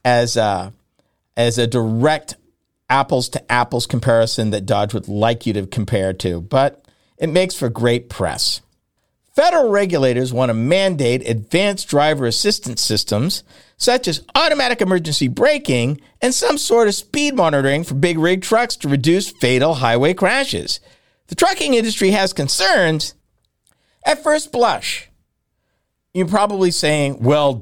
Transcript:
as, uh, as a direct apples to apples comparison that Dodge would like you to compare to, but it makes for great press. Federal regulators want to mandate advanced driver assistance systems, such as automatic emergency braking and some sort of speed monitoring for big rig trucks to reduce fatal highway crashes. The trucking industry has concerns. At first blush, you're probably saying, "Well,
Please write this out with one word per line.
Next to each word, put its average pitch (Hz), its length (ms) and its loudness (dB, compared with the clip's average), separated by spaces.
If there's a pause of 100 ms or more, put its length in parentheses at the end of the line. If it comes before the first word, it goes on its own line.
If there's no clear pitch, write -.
as, 120 320 2
uh, 101 340 0 (640)
as 117 220 0
a 120 100 2
direct 120 680 0 (560)
apples 135 400 0
to - 200 -8
apples 120 360 -2
comparison 113 640 0
that 98 160 -4
Dodge 104 260 0
would 98 160 -6
like 110 380 -2
you 107 80 -2
to 98 120 -4
compare 95 460 -2
to, 87 300 -4
but 139 340 0 (400)
it 160 120 -4
makes 180 260 0
for 127 140 -4
great 120 400 0
press. - 540 -6 (720)
Federal 311 320 4
regulators 135 640 0
want 123 160 0
to 113 60 0
mandate 135 760 0
advanced 175 580 -2
driver 147 380 0
assistance 120 560 -2
systems, 113 640 -2 (320)
such 247 320 0
as - 160 -6 (100)
automatic 277 460 2
emergency 160 480 0
braking 143 720 0 (220)
and 254 100 0
some - 240 0
sort 233 320 2
of 202 60 -2
speed 294 400 -2
monitoring 151 500 2
for 151 100 -8
big 160 240 2
rig 180 220 2
trucks 233 360 0
to - 120 -6
reduce 147 420 0
fatal 131 440 2
highway 127 400 2
crashes. 202 640 -2 (460)
The - 80 -12
trucking 302 400 0
industry 220 380 2
has 196 200 2
concerns. 165 800 0 (920)
At 302 160 0
first 302 280 0
blush, - 600 -2 (1040)
you're 180 120 0
probably 196 440 0
saying, 147 500 0
"Well, 143 420 4